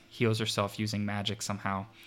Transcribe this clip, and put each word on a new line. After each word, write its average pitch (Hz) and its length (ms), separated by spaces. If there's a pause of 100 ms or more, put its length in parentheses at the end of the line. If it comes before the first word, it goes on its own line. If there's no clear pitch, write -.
heals 110 320
herself 104 400
using 104 260
magic 101 360
somehow, 98 440 (220)